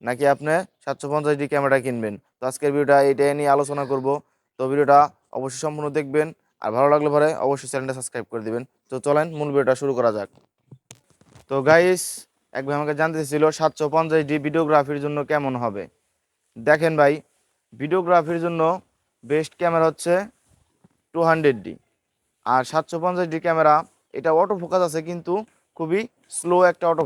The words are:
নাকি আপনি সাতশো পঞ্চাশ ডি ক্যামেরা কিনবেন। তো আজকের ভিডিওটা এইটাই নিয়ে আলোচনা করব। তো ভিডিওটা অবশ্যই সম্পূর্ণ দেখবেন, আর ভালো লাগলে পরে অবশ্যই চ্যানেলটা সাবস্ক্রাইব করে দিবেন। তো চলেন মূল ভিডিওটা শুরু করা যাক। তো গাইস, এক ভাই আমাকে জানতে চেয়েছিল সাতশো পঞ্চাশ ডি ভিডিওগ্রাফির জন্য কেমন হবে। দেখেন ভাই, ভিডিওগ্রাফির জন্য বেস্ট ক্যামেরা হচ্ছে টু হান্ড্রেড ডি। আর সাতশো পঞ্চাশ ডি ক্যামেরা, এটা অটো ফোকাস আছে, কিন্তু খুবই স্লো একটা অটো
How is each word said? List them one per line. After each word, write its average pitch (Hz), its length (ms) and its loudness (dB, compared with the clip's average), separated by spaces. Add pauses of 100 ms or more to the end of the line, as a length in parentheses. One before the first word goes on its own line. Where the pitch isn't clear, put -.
নাকি 123 220 -4 (100)
আপনি 147 200 -2 (300)
সাতশো 139 280 -8
পঞ্চাশ 151 280 0
ডি 147 120 -2
ক্যামেরা 139 320 2
কিনবেন। 113 300 -4 (240)
তো - 120 -12
আজকের 143 240 -2
ভিডিওটা 143 220 4 (120)
এইটাই 139 300 2
নিয়ে 143 160 0
আলোচনা 143 360 -2
করব। 131 160 -4 (520)
তো 131 120 -6
ভিডিওটা 143 280 6 (380)
অবশ্যই 127 280 -8
সম্পূর্ণ 151 240 -6 (100)
দেখবেন, 147 280 -2 (360)
আর 107 140 -4
ভালো 139 160 4
লাগলে 147 220 2
পরে 147 140 4 (160)
অবশ্যই 127 260 -4
চ্যানেলটা 131 280 -6
সাবস্ক্রাইব 120 340 -10
করে 113 140 -8
দিবেন। 117 160 -6 (280)
তো 135 40 -8 (120)
চলেন 151 200 2 (120)
মূল 147 160 -6
ভিডিওটা 131 260 2
শুরু 139 180 -2
করা 120 180 2
যাক। 101 120 -6 (1200)
তো 135 40 -2 (140)
গাইস, 175 340 6 (520)
এক 135 120 -6
ভাই 143 120 -2
আমাকে 151 220 -2
জানতে 160 180 0
চেয়েছিল 147 260 0 (140)
সাতশো 156 260 0 (100)
পঞ্চাশ 160 340 2
ডি 151 80 0 (100)
ভিডিওগ্রাফির 147 580 0
জন্য 147 140 -4 (120)
কেমন 143 220 -2 (100)
হবে। 101 200 -4 (720)
দেখেন 151 440 2
ভাই, 143 120 6 (680)
ভিডিওগ্রাফির 170 680 0
জন্য 165 160 -2 (640)
বেস্ট 147 360 -2
ক্যামেরা 165 280 2
হচ্ছে 170 260 -2 (1000)
টু 165 160 -4
হান্ড্রেড 151 360 2
ডি। 78 100 -12 (720)
আর 127 240 2
সাতশো 156 340 -4
পঞ্চাশ 180 280 -2
ডি 160 120 -4
ক্যামেরা, 160 300 4 (440)
এটা 147 120 -2 (100)
অটো 202 220 0
ফোকাস 175 260 0
আছে, 156 200 -4
কিন্তু 170 240 -8 (440)
খুবই 165 240 -2 (380)
স্লো 175 180 0 (140)
একটা 170 220 -6
অটো 160 140 -2